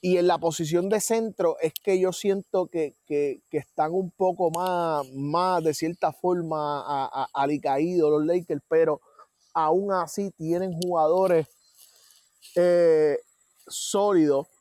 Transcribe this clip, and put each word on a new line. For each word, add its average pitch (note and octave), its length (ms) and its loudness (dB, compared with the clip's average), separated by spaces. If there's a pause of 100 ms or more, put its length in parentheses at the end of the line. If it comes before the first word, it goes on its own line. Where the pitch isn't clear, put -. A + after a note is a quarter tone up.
y F3+ 180 2
en F3 100 4
la E3+ 100 2
posición E3+ 500 -2
de G#3 120 0
centro A3 600 -2
es D#3+ 140 0
que F#3+ 240 0
yo F#3 140 2
siento F#3+ 560 -2
que, D#3 260 -4 (120)
que, D3 340 -2 (100)
que D#3 80 -2
están D#3 340 -4
un F#3 200 -4
poco F3+ 400 0
más, E3+ 520 -2 (100)
más E3 500 -2
de D3+ 100 0
cierta D#3+ 380 -4
forma D#3 680 -4
a, C3+ 240 -4
a, C3 280 -6
alicaídos D3 760 0
los D3+ 160 2
Lakers, E3 440 -2
pero D#3+ 320 2 (520)
aún F3 400 0
así F#3 380 -4
tienen F3 440 -4
jugadores, F3 760 2 (1080)
eh, E3+ 640 4 (480)
sólidos E3 800 2 (140)